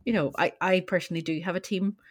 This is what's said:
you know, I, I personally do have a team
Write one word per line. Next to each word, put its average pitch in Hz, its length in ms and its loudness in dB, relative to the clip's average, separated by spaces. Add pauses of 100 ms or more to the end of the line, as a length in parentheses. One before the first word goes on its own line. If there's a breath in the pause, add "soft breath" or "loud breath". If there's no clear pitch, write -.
you 240 80 0
know, 190 240 2
I, - 240 2
I 185 200 4
personally 175 400 -2
do 160 200 -2
have 175 140 -4
a 185 40 0
team 196 380 -2 (140)